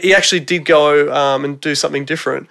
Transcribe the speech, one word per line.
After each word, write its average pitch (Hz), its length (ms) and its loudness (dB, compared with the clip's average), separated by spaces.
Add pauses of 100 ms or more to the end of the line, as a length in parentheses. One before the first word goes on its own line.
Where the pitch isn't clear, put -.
he 190 60 6
actually 185 260 2
did 156 240 -6
go, 147 500 4
um, 139 300 0
and 143 160 -8
do 151 160 -4
something 143 280 -4
different. 135 460 -6